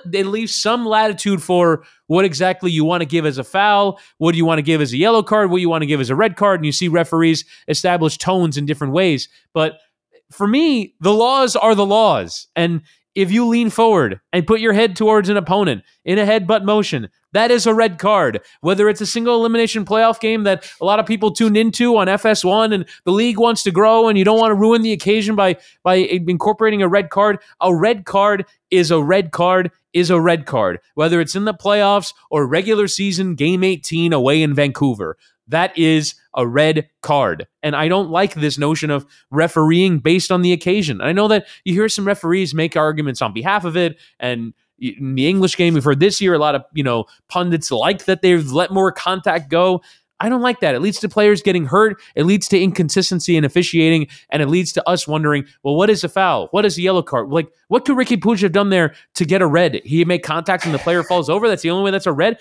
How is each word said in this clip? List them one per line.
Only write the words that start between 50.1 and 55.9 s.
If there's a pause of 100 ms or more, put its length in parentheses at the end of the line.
I
don't
like
that.
It
leads
to
players
getting
hurt. (140)
It
leads
to
inconsistency
in
officiating, (240)
and
it
leads
to
us
wondering, (200)
"Well,
what